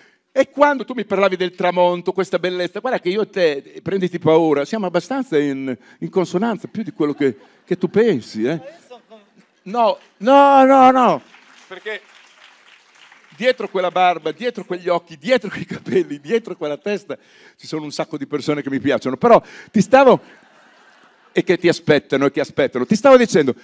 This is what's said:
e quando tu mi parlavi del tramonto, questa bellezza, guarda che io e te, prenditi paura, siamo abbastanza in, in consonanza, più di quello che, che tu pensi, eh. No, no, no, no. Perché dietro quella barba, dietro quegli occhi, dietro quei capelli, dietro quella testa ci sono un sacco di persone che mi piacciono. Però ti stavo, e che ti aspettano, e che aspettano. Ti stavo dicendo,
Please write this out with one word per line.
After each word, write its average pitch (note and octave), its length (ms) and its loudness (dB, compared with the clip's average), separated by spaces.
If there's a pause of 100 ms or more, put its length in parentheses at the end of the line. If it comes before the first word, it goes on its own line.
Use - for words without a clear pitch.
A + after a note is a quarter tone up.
(300)
e C#4 180 -2
quando C#4+ 360 0
tu B3+ 100 -12
mi A3+ 100 -6
parlavi F#3+ 320 0
del F3+ 180 -4
tramonto, F3+ 580 -2
questa F#3 260 -4
bellezza, F3+ 400 -6
guarda A#3 220 -6
che - 80 -6
io G3+ 140 -4
e G3 80 -8
te, D#3 520 -4
prenditi F3+ 380 -6
paura, D#3 440 2
siamo G#3 220 -6
abbastanza F3+ 520 -4
in, C3+ 380 -4 (220)
in E3+ 100 -10
consonanza, F3+ 600 -4
più A3 160 -10
di D3 80 -12
quello D3 200 -4
che, C3+ 240 -2 (280)
che F3+ 120 -6
tu F3 140 -6
pensi, D#3+ 540 -2
eh. D3+ 160 -4 (1040)
No, A3 340 -2 (200)
no, C#4 460 6
no, C4 280 6
no. A3+ 280 0 (460)
Perché G#3 340 -14 (1400)
dietro A3+ 320 -2
quella F#3 220 0
barba, E3 420 0
dietro G#3 320 -8
quegli F3 240 -8
occhi, E3+ 300 -4
dietro G3+ 320 -2
quei - 160 -10
capelli, D3+ 540 -4
dietro F#3 360 -6
quella D3 220 -8
testa G3+ 400 -8 (400)
ci - 80 -20
sono D#3 160 -8
un D3+ 100 -12
sacco D#3 240 -8
di C#3 100 -10
persone D3 360 -6
che C3+ 80 -8
mi C3 100 -4
piacciono. B2+ 380 -2
Però A#3 240 4 (280)
ti G#3 120 0
stavo, C4 360 6 (1120)
e E3+ 120 -2
che F3+ 140 -2
ti F3 100 0
aspettano, C#3+ 560 0
e C#3 60 2
che D3+ 100 -6
aspettano. B2+ 460 -2
Ti A3 100 2
stavo C4 220 6
dicendo, E3+ 460 2